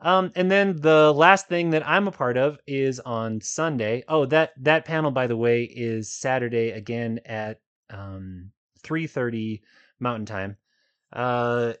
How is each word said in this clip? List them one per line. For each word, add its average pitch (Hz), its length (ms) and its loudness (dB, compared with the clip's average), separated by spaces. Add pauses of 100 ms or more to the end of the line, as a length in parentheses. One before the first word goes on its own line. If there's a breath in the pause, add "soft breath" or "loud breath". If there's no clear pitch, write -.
Um, 185 340 2
and 185 160 2
then 196 260 4
the 151 360 6
last 175 360 6
thing 170 220 0
that 156 160 0
I'm 190 220 2
a 180 40 -8
part 123 240 -2
of 139 300 0
is 135 340 -2
on 113 400 -6
Sunday. 127 680 -4
Oh, 151 180 2
that, 156 320 2
that 151 260 2
panel, 156 260 -2
by 127 160 0
the 117 100 -2
way, 120 280 2
is 113 460 -6
Saturday 120 600 -2
again 117 560 -6
at, 110 340 -8 (300)
um, 98 640 -14 (300)
three 160 240 -4
thirty 113 560 -4 (380 soft breath)
Mountain 117 260 -4
Time. 98 300 -8 (560)
Uh, 120 680 -2